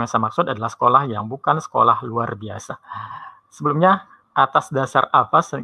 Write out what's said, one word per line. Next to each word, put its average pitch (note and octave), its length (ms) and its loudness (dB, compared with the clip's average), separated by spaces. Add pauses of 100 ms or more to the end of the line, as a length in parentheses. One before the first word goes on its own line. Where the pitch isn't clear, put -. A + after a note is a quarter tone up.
yang A#2+ 80 -4
saya A2 160 0
maksud - 240 -2
adalah A2+ 240 -6
sekolah B2+ 320 2
yang G#2+ 240 -6
bukan D3 320 -2
sekolah A#2 400 2
luar A#2 320 -4
biasa. G2+ 480 -12 (720)
Sebelumnya, D#3+ 560 2 (240)
atas C#3 400 2
dasar C3 400 2
apa D3+ 320 4
se-, C3+ 180 -8